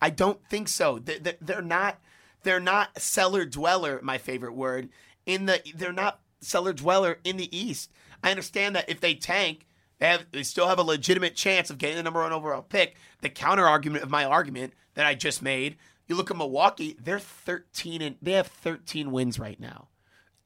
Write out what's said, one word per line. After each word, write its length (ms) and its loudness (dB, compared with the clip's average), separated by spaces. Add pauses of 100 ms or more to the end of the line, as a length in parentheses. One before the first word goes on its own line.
I 80 6
don't 400 2
think 200 -4
so. 300 0
They, 200 -6
they, 240 -6
they're 180 -4
not, 400 -2 (420)
they're 160 2
not 400 0
cellar 460 2
dweller, 580 0
my 140 -4
favorite 380 -8
word, 340 -4 (380)
in 180 -2
the, 180 2 (120)
they're 180 -6
not 280 -2 (200)
cellar 320 -2
dweller 500 2
in 140 -4
the 180 -8
East. 380 -8 (320)
I 60 4
understand 440 -2
that 140 -2
if 100 -6
they 160 2
tank, 520 -2 (320)
they 80 2
have, 260 2
they 100 -6
still 260 0
have 100 4
a 40 4
legitimate 540 2
chance 320 2
of 80 -12
getting 200 -2
the 60 -4
number 200 -2
one 100 -2
overall 300 -4
pick. 340 0 (240)
The 80 -6
counter 380 4
argument 360 4
of 60 -8
my 160 2
argument 480 0 (220)
that 100 2
I 100 4
just 280 -4
made, 340 -2 (300)
you 80 -2
look 160 -2
at 80 -4
Milwaukee, 600 2
they're 200 -4
thirteen 840 -10
and 220 -6
they 100 -2
have 140 4
thirteen 680 -6
wins 260 0
right 220 -10
now. 280 -16 (580)